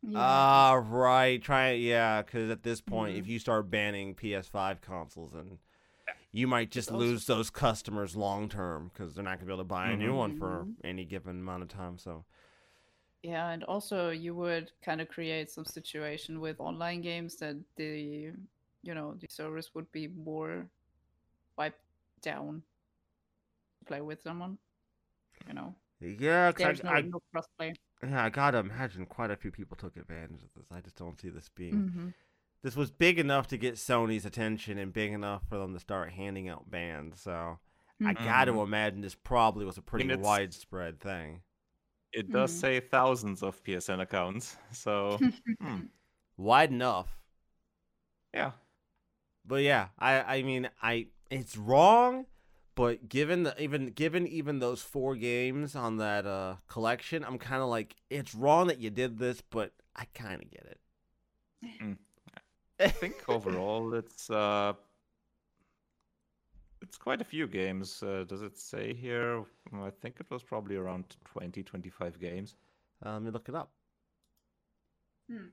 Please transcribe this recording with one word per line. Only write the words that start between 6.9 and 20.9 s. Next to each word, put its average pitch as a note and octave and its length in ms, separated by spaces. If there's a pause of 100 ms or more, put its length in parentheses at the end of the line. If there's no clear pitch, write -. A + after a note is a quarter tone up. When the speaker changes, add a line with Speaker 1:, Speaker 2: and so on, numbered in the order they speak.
Speaker 1:
Also A2+ 140
Speaker 2:
lose A#2+ 220
those A2+ 240
customers G#2 640
long G2+ 320
term F2+ 420
'cause E2 240
they're F#2+ 80
not F#2 160
gonna F#2 80
be F#2+ 60
able F#2 100
to F#2 60
buy F#2 220
a A2 60
new G#2+ 120
Speaker 3:
Mm-hmm. C3+ 80
Speaker 2:
one G#2 220
for F#2 260
Speaker 1:
Mm-hmm. G#3 80 (120)
Speaker 2:
any F#2 200
given F2+ 360
amount F#2 220
of E2+ 60
time. F2 300
So. E2 260 (1000)
Speaker 1:
Yeah, E3+ 280
and E3 120
also F#3 480
you E3 240
would E3+ 380 (100)
kinda D#3+ 240
create D#3+ 460
some D#3+ 120
situation D#3 760
with D#3+ 180
online E3+ 440
games E3+ 340
that D3+ 200 (200)
the, D3+ 560 (500)
you E3+ 120
know, D3+ 200
the F3 160
service D#3 460
would E3 160
be D#3 160
more D#3+ 600 (880)